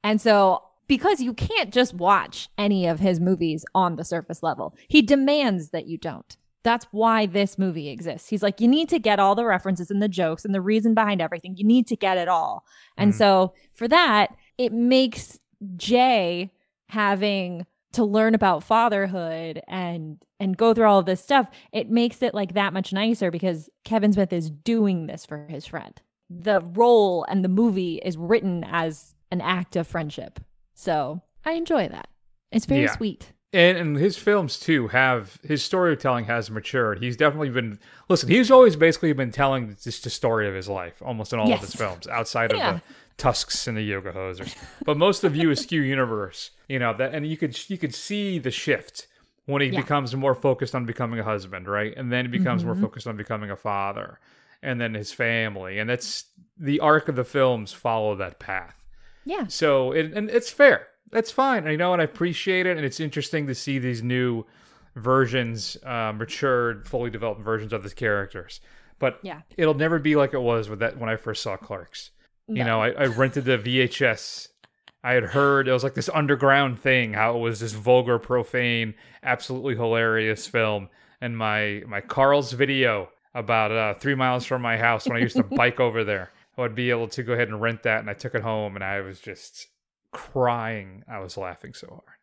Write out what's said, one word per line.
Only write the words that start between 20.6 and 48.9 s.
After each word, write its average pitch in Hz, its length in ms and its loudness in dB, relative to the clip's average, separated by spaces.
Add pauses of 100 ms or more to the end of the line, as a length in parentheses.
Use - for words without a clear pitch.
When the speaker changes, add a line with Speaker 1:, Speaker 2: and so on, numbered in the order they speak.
Speaker 1:
through 220 120 6
all 202 140 8
of 170 60 2
this 185 180 -2
stuff, 269 240 2 (240)
it - 180 -4
makes 233 320 0
it, 247 120 0
like, 190 200 -4
that 196 200 0
much 190 180 -4
nicer 202 400 0
because 170 380 -4 (160)
Kevin 214 280 2
Smith 185 200 2
is 160 180 -2
doing 190 560 0
this - 180 -12
for 147 220 -12
his 151 180 -12
friend. - 340 -12 (300)
The 180 300 0 (140)
role 208 560 6
and 190 140 0
the 185 60 0
movie 185 540 2
is 165 140 -4
written 175 520 0
as 165 460 -4 (160)
an 180 80 -2
act 180 380 -2
of 165 100 -4
friendship. 151 540 -10 (320)
So 156 480 -4 (240)
I 320 80 -2
enjoy 330 340 0
that. - 220 -14 (420)
It's 220 140 0
very 277 180 4
Speaker 2:
Yeah. - 140 0
Speaker 1:
sweet. - 340 -8 (220)
Speaker 2:
And, 180 240 6
and 156 180 0
his 175 220 2
films, 202 420 0
too, 135 300 2
have, 123 520 0
his 147 220 -2
storytelling 139 640 0
has 110 260 -4
matured. 107 500 -2
He's 123 140 -4
definitely 151 360 0
been, 113 280 -4 (300)
listen, 160 180 2
he's 226 240 6
always 247 240 10
basically 160 380 2
been 131 180 -2
telling 127 500 -2
just - 220 -10
the 120 60 -8
story 110 400 -2
of 95 40 -6
his 95 140 -8
life, 92 380 -8
almost 110 260 -8
in 120 80 -4
all 110 140 2
of - 80 -2
his 98 120 -10
Speaker 1:
Yes. - 60 -10
Speaker 2:
films, 92 300 -6
outside 117 420 -2
of 110 60 0
Speaker 1:
Yeah. 190 160 -2
Speaker 2:
the 170 80 -6 (360)
tusks - 480 -2
and 113 120 -6
the 107 40 -4
yoga 98 300 -6
hosers. 95 420 -10 (300)
But 147 140 0
most 190 260 2
of 175 80 4
the 147 80 -2
View 165 120 4
Askew 147 300 -2
universe, 117 720 -4 (160)
you 135 120 -4
know, 117 180 0
that, 131 180 -2
and 147 100 -4
you 156 120 -6
could, 147 200 -4 (120)
you 190 80 -6
could 143 180 -6
see 202 440 -4
the 127 120 -4
shift - 560 -4 (380)